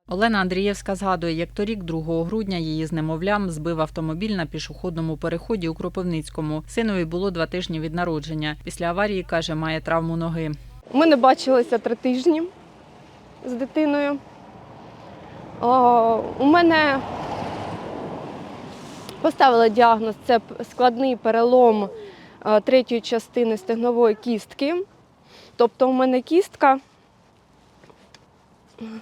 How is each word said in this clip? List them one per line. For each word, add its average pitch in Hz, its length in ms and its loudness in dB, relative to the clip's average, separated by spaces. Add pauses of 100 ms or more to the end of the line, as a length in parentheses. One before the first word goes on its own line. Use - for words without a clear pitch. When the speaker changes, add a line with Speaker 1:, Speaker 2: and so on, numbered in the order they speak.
Speaker 1:
Олена 208 300 2
Андрієвська 190 560 -2
згадує, 180 400 -2
як 165 160 -4
торік, 208 320 -4
другого 165 420 -4
грудня, 196 320 -4
її 160 300 -4
з 156 60 -10
немовлям 170 580 -2
збив 160 300 -4
автомобіль 160 540 -4
на 170 120 -4
пішохідному 160 680 -8
переході 170 520 -4
у 156 60 -4
Кропивницькому. 160 960 -6
Синові 208 360 -2
було 175 260 -4
два 165 160 -4
тижні 175 340 -6
від 156 140 -6
народження. 156 720 -4
Після 170 220 -6
аварії, 190 360 -2
каже, 165 320 -4
має 160 260 -4
травму 165 360 -2
ноги. 165 340 -4 (420)
Speaker 2:
Ми 294 140 6
не 302 100 6
бачилися 247 600 4
три 233 160 -4
тижні 262 480 0 (1040)
з 254 60 -6
дитиною. 285 640 0 (1400)
А, 240 580 4 (200)
у 254 60 2
мене 311 540 4 (2250)
поставили 240 480 6
діагноз, 226 440 4 (120)
це 240 120 4
п-, - 320 -10
складний 247 460 2
перелом, 226 720 4 (540)
а, 214 180 4
третьої 240 400 2
частини 226 560 -2
стегнової 233 580 2
кістки. 240 600 -4 (840)
Тобто 240 320 2
у 262 40 2
мене 254 300 2
кістка 302 560 2 (2250)